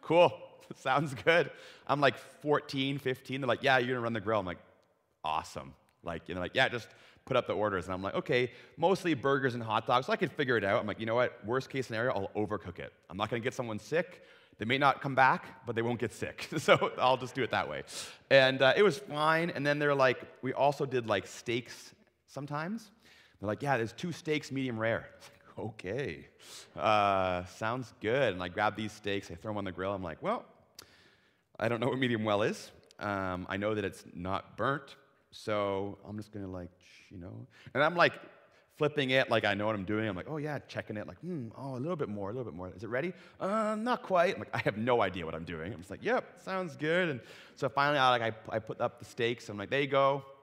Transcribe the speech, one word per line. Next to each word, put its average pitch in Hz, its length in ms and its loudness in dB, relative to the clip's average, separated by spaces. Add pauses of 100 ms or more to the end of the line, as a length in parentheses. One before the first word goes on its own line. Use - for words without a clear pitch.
"Cool, 165 320 8 (240)
<laughs> - 200 -18
sounds 139 380 0
good." 160 360 4 (360)
I'm, 143 140 2
like, 139 180 6
fourteen, 139 800 -2
fifteen. 127 420 -4
They're 135 80 -2
like, 113 140 2
"Yeah, 131 160 6
you're 127 180 0
gonna 120 80 -4
run 117 80 -2
the 113 80 -2
grill." 104 200 0
I'm 92 60 -4
like, 87 120 -6 (640)
"Awesome." 78 500 -6 (280)
Like, 82 260 -8
you 85 60 -6
know, 92 60 -4
like, 87 140 -6
"Yeah, 127 140 4
just 117 200 -6 (360)
put 127 120 0
up 120 100 2
the 107 80 -2
orders." 98 320 0
And 92 80 -4
I'm 92 80 -6
like, 95 120 -6
"Okay, 127 380 0 (240)
mostly 175 380 0
burgers 135 400 0
and 120 80 -6
hot 113 240 0
dogs, 131 200 2
so 214 60 0
I 226 40 0
can 190 120 -2
figure 127 280 0
it 98 80 2
out." 101 160 4
I'm 104 60 -4
like, 92 140 -6
"You 110 60 -4
know 113 80 0
what? 123 300 0
Worst 123 260 -4
case 131 160 -4
scenario, 117 260 -2
I'll 101 340 -2
overcook 95 320 -6
it. 69 140 -12 (160)
I'm - 80 -10
not 107 140 -2
gonna 117 100 -4
get 123 140 -4
someone 113 240 -6
sick. - 460 -4 (340)
They 107 80 -4
may 127 100 2
not 135 240 4
come 139 140 -2
back, 131 500 4
but 117 100 -6
they 110 80 0
won't 113 160 0
get 113 140 -2
sick. - 400 -8
<laughs> 160 60 -2
So - 400 4
I'll 127 180 6
just 123 180 -8
do 131 80 -2
it 110 80 0
that 92 180 0
way." 71 140 -8 (480)
And, 131 320 8
uh, 131 140 8
it 190 60 6
was 190 160 4
fine. 160 520 0
And 139 160 -2
then 147 120 2
they're 147 160 2
like, 131 260 4 (220)
we 127 100 -2
also 143 340 2
did, 123 200 -2
like, 101 200 0
steaks - 680 -8 (320)
sometimes. 151 640 -8 (500)
They're 95 80 -6
like, 107 140 -4
"Yeah, 139 140 2
there's 113 160 0
two 175 200 -6
steaks, 151 400 -4
medium 131 260 -4
rare." 110 360 0
<laughs> - 60 -20
It's - 100 -20 (260)
like, 92 100 -8
"Okay, 101 640 -8 (480)
uh, 95 720 4
sounds 113 540 -6
good." 117 340 2
And 90 80 -6
I 90 60 -4
grab 104 280 0
these 107 160 -6
steaks, 101 380 -6
I 92 40 -10
throw 107 180 -10
'em 104 60 -4
on 101 60 -6
the 95 80 -6
grill. 92 200 -4
I'm 95 100 -6
like, 82 200 -8
"Well, 202 220 -4 (1120)
I 113 100 -2
don't 113 120 -2
know 120 80 0
what 123 100 -2
medium 120 260 0
well 104 180 2
is. 156 280 -4 (280)
Um, 95 500 -4
I 95 80 -4
know 104 180 0
that 104 100 -2
it's - 200 -8 (100)
not 92 420 -6
burnt, 139 400 -4 (340)
so 101 760 -4
I'm 104 120 -10
just 104 140 -14
gonna, 98 160 -10
like, 90 220 -10 (400)
you 95 80 -16
know." 110 280 -14 (280)
And 131 80 4
I'm, 165 140 4
like, 165 160 8 (640)
flipping 147 340 0
it 131 200 4
like 113 140 4
I 104 80 4
know 104 140 0
what 110 80 0
I'm 98 100 -4
doing. 107 240 0
I'm 95 80 -4
like, 87 120 -8
"Oh, 156 100 -6
yeah," 147 220 -6
checking - 360 -10
it, 104 100 -8
like, 87 120 -16
"Hmm, 156 380 -8
oh, 147 200 -10
a - 20 -8
little 165 180 -4
bit 143 120 -4
more, 101 220 -6
a - 20 -8
little 120 180 -8
bit 71 40 -12
more. 90 200 -10
Is 90 80 -14
it 110 60 -10
ready?" 139 240 -4 (260)
"Uh, 214 400 -2
not 233 240 -2
quite." 180 320 4
I'm - 60 -10
like, - 140 -10
I - 40 0
have 104 200 0
no 117 240 4
idea 92 240 0
what 82 80 -6
I'm 82 100 -6
doing. 82 280 -8
I'm 92 80 -12
just 90 100 -16
like, 98 120 -12
"Yep, 214 400 -2
sounds 185 340 -6
good." 160 340 0
And 123 100 -4 (360)
so 139 120 -2
finally, 143 300 4
I, 131 120 8
like, 120 120 4
I, 110 340 -4
I - 20 2
put - 220 -8
up 120 180 -2
the - 60 -18
steaks. 123 460 -2
I'm 104 80 -6
like, 101 120 -6
"There 135 100 0
you 143 60 0
go." 139 380 2 (180)